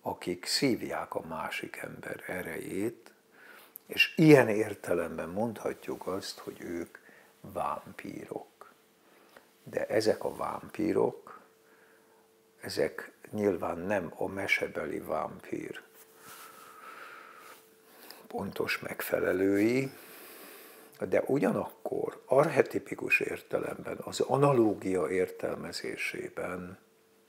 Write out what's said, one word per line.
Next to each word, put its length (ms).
akik 420
szívják 720
a 60
másik 560
ember 500
erejét, 880
és 300
ilyen 320
értelemben 800
mondhatjuk 760
azt, 320
hogy 220
ők 380
vámpírok. 1300
De 240
ezek 380
a 120
vámpírok, 1040
ezek 500
nyilván 480
nem 380
a 100
mesebeli 720
vámpír 840
pontos 520
megfelelői, 1120
de 180
ugyanakkor 1000
archetipikus 960
értelemben, 800
az 200
analógia 880
értelmezésében 1700